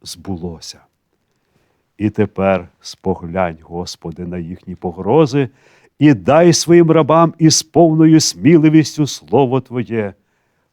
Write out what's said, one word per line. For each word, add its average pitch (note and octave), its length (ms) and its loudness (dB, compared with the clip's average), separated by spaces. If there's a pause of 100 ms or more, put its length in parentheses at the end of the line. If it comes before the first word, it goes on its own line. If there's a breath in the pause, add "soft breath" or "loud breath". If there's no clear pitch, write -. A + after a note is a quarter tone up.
збулося. E2+ 760 -14 (1160)
І G#2 120 -2
тепер F#2+ 580 -2 (140)
споглянь, F2 800 -8
Господи, E2+ 640 -14
на F2 120 -10
їхні F2+ 380 -14
погрози, A#2+ 760 -2 (500 soft breath)
і D3 140 4
дай C#3+ 400 2
своїм E3+ 380 2
рабам D#3 460 2
із D#3+ 260 2
повною D#3+ 560 2
сміливістю D3+ 880 2
слово B2+ 540 -2
Твоє A2+ 520 -8 (580)